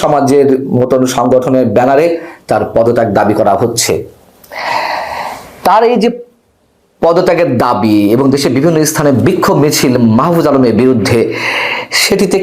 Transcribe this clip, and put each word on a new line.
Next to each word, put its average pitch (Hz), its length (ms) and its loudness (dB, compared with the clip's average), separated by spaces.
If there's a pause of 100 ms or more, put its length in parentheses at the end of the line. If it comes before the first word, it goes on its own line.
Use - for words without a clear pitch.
সমাজের 139 480 2 (300)
মতন 127 240 0 (140)
সংগঠনের 127 500 0 (100)
ব্যানারে 139 300 2 (440)
তার 104 120 0 (120)
পদত্যাগ 113 340 2 (100)
দাবি 104 220 0
করা 101 200 2
হচ্ছে। 113 320 -2 (1700)
তার 208 240 4
এই 247 140 0
যে 233 40 2 (960)
পদত্যাগের 170 460 2 (140)
দাবি 113 340 0 (160)
এবং 135 200 2
দেশের 135 220 -2
বিভিন্ন 160 200 2 (140)
স্থানে 147 200 0 (160)
বিক্ষোভ 185 360 0
মিছিল 143 320 0 (240)
মাহফুজ 165 320 2
আলমের 127 300 2
বিরুদ্ধে, 117 400 2 (840)
সেটিতে 190 400 0